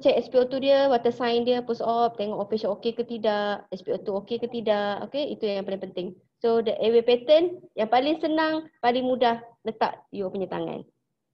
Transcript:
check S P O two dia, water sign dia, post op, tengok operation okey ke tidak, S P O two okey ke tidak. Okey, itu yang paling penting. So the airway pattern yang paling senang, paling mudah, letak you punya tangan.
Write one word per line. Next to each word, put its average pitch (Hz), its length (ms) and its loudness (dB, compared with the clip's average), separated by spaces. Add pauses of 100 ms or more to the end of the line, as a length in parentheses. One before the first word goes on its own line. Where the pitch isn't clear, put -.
check 269 160 4
S - 160 -2
P 254 80 4
O 247 80 2
two 262 160 -4
dia, 277 240 4
water 247 240 2
sign 240 320 0
dia, 247 160 0
post 233 240 -4
op, 233 320 0
tengok 202 320 -4
operation 214 320 -2
okey 233 160 -4
ke 240 80 -4
tidak, 208 640 -2
S 190 160 -12
P - 80 -6
O 190 80 -4
two 196 240 -6
okey 233 160 -6
ke 240 80 -6
tidak. 208 560 -2
Okey, 226 320 -6
itu - 80 -6
yang 196 240 -4
paling 196 240 -6
penting. 185 240 -8 (240)
So 233 240 2
the 220 160 0
airway 226 240 4
pattern 302 560 4 (160)
yang 214 160 0
paling 277 320 4
senang, 311 560 0
paling 247 240 2
mudah, 240 400 2 (240)
letak 220 400 -2
you 196 240 -6
punya 190 160 -4
tangan. 165 400 -8 (460)